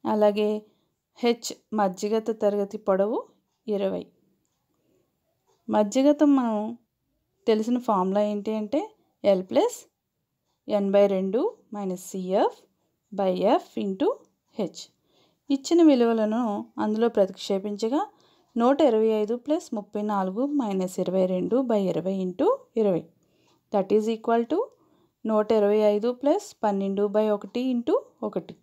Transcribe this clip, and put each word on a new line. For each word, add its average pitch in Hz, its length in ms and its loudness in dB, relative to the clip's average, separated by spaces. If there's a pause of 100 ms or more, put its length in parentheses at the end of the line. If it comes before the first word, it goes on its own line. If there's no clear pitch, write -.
అలాగే 214 580 0 (560)
హెచ్ 240 340 -2 (220)
మధ్యగత 208 560 -2
తరగతి 208 480 -2
పొడవు 214 500 0 (380)
ఇరవై. 196 400 -4 (1600)
మధ్యగతం 269 680 4
మనం 226 420 -4 (680)
తెలిసిన 226 320 0
ఫార్ములా 202 440 0
ఏంటి 208 320 -4
అంటే 247 420 -4 (280)
L 190 180 4
ప్లస్ 311 480 -2 (760)
N 202 200 -2
by 202 180 6
రెండు 196 500 -2 (180)
minus 190 220 -6
సిఎఫ్ 190 600 -2 (560)
by 190 160 0 (260)
F - 280 -6
into 196 240 -2 (500)
హెచ్. - 240 -8 (680)
ఇచ్చిన 330 320 2
విలువలను 233 840 2 (120)
అందులో 220 300 0
ప్రతిక్షేపించగా 208 1000 -2 (460)
నూట 254 240 2
ఇరవై 226 260 4
ఐదు 214 280 0
plus 302 280 -2 (120)
ముప్పై 208 280 -8
నాలుగు 208 440 -2
minus 202 540 -2
ఇరవై 185 260 0
రెండు 180 300 -2
by 233 220 0
ఇరవై 185 460 -2
into 302 320 0 (200)
ఇరవై, 190 280 0 (680)
that 196 260 0
is 214 100 0
equal 233 440 0
to 339 60 0 (680)
నూట 214 260 0
ఇరవై 208 240 4
ఐదు 208 360 2
plus 285 300 0 (220)
పన్నెండు 196 420 0
బై 214 220 0
ఒకటి 240 460 -2
into 269 220 0 (260)
ఒకటి 214 400 -8